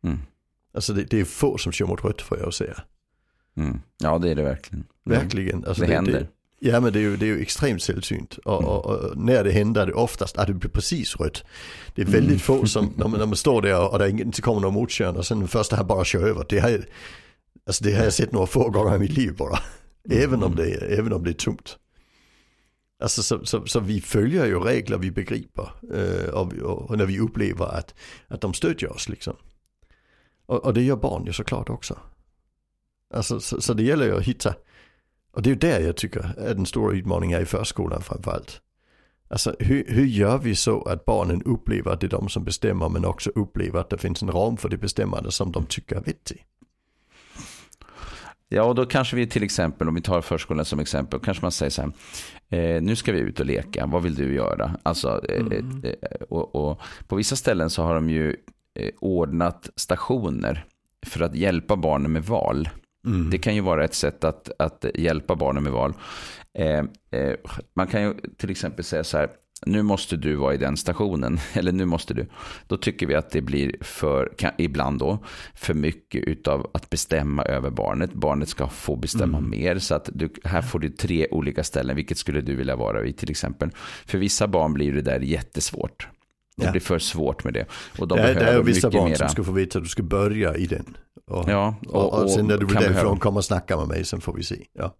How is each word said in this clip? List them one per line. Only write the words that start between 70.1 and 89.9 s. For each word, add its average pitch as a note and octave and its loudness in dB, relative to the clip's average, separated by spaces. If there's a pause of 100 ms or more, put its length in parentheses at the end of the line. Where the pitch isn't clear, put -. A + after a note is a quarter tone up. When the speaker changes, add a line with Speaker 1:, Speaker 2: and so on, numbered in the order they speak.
Speaker 1:
du D2+ 0
vara C#2 2
i - -2
den C2+ 0
stationen." E2 0
<laughs> - -12
Eller, F2+ 2
"Nu F#2 2
måste E2+ -2
du." A#1 -4 (400)
Då G#2 -2
tycker - -2
vi C#2 2
att D#2+ 0
det D#2+ 0
blir C#2 0
för, - -2
kan, - 0
ibland C#2+ 0
då, F#2+ -2 (300)
för - -2
mycket - -2
utav C#2+ -2
att - -6
bestämma D2 0
över C2 0
barnet. A1 -2
Barnet D2 0
ska C#2 -4
få - -4
bestämma B1+ 0
Speaker 2:
Mm. D#2 0
Speaker 1:
mer. F2 0
Så F2+ 0
att - -2
du, D#2 -2 (140)
här E2+ 0
får B2 -4
du D2+ -2
tre E2+ 0
olika D2+ -2
ställen. C2 -2
Vilket - -4
skulle C#2+ -2
du C#2 -2
vilja C2 -2
vara A1 -2
i C#2 -4
till - -6
exempel? - -4 (360)
För G2 0
vissa G2+ 2
barn D#2+ 4
blir C#2+ 2
det C#2+ 0
där C2 0
jättesvårt. - -4 (480)
Det - -2
Speaker 2:
Ja. F2 2
Speaker 1:
blir F#2+ 2
för F2 0
svårt - -2
med A#1+ -2
det. A1+ -2 (320)
Och E2 -2
de F2+ 2
Speaker 2:
Det G#2+ 6
är, A#2+ 6
det C3 4
Speaker 1:
behöver A#2 6
Speaker 2:
är - 4
vissa F#2 4
Speaker 1:
mycket G#2 4
Speaker 2:
barn F2 4
Speaker 1:
mera. D2+ 2
Speaker 2:
som C#2+ 4
ska D#2+ 0
få F#2 -2
veta F#2+ 0
att E2 -4
du E2+ -8